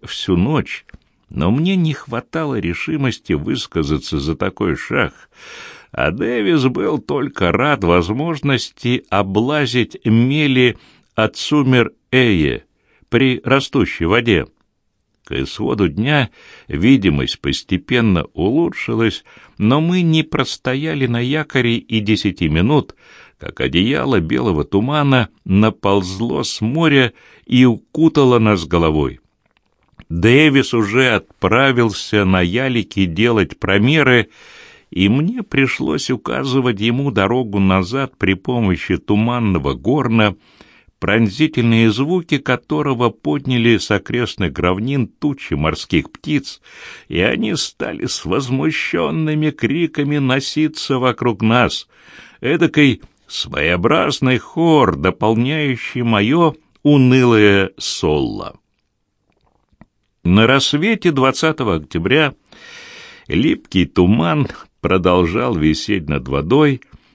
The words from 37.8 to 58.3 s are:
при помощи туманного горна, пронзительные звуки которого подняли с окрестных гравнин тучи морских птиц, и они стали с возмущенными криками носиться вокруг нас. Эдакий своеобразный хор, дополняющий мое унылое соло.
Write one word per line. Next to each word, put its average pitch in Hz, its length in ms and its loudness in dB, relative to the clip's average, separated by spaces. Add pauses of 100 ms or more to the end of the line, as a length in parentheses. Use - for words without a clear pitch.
при 95 160 0
помощи 98 640 -2
туманного 104 760 -2
горна, 110 640 0 (640)
пронзительные 113 920 2
звуки 151 460 -2
которого 127 720 -2
подняли 127 680 0
с - 140 -6
окрестных 98 640 -4
гравнин 101 540 -2
тучи - 480 -6
морских 78 560 -2
птиц, - 500 -6 (480)
и 80 100 -2
они 127 360 -2
стали - 500 -8
с - 180 -8
возмущенными 151 1300 -2
криками 147 680 -2
носиться 135 800 -2
вокруг 120 420 -2
нас. 113 460 2 (520)
Эдакий 147 640 2 (260)
своеобразный 123 1080 0
хор, 156 580 2
дополняющий 120 1080 -2
мое 120 500 2 (280)
унылое 120 960 4
соло. 76 800 -4 (1700)